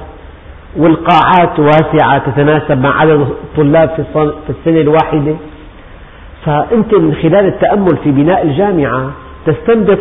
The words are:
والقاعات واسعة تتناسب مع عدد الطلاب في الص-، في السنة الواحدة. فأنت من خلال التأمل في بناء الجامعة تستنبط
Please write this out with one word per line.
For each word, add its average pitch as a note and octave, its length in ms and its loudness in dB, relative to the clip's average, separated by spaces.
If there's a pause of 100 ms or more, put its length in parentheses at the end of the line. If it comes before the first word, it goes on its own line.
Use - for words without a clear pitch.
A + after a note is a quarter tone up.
(760)
والقاعات E3 800 2
واسعة D3 720 2
تتناسب C#3+ 460 0
مع C3+ 240 0
عدد D#3 180 4
الطلاب D3 720 0
في - 120 -6
الص-، D3+ 320 -2 (140)
في - 20 -6
السنة D#3+ 320 0
الواحدة. D3+ 540 0 (1080)
فأنت G#3 500 0
من D#3+ 200 2
خلال F#3 300 2
التأمل F#3 580 0
في D3 80 0
بناء D#3+ 340 0
الجامعة C#3 680 -2 (340)
تستنبط F#3+ 560 0